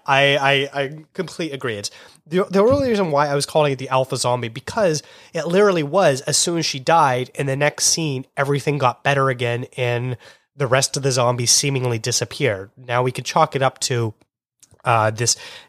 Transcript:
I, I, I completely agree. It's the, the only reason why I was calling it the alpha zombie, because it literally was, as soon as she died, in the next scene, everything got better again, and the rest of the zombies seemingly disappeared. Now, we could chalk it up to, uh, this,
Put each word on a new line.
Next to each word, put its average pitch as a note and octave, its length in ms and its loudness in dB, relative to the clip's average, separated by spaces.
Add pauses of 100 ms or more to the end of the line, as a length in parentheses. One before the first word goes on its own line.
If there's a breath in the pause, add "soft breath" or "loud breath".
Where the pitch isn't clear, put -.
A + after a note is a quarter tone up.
I, C#3 680 2
I, C#3 80 -4
I D3+ 320 -8
completely E3 400 -8
agree. B2 220 -6
It's G#2 160 -8 (340 loud breath)
the, F3+ 240 0
the G3 120 2
only C4+ 260 4
reason G3 240 0
why C#3+ 160 2
I C#3+ 80 -2
was C#3+ 100 -2
calling D3 280 2
it B2+ 60 -6
the B2+ 100 -10
alpha C3 260 0
zombie, B2 320 -2
because D#3 560 -2 (300 loud breath)
it D#3+ 120 -6
literally F3+ 380 4
was, C#3+ 380 2
as - 160 -2
soon E3+ 200 0
as D#3+ 80 -2
she C#3 140 -6
died, C3 560 2
in C#3+ 120 -4
the C3+ 100 -2
next D3 300 0
scene, C#3+ 380 -2 (120)
everything C#3+ 400 0
got B2+ 260 0
better C#3 260 2
again, B2 360 -2 (100)
and A#2+ 400 -2 (400 soft breath)
the C#3 120 -4
rest C3 280 2
of C#3 80 -6
the C#3 80 0
zombies B2 400 2
seemingly B2+ 480 0
disappeared. A2+ 800 -4
Now, B2 260 -2
we B2+ 80 0
could B2 140 -8
chalk - 300 2
it C3+ 60 -2
up C3 200 0
to, A#2 320 -2 (680)
uh, A2 280 2
this, A2+ 240 -2 (340 loud breath)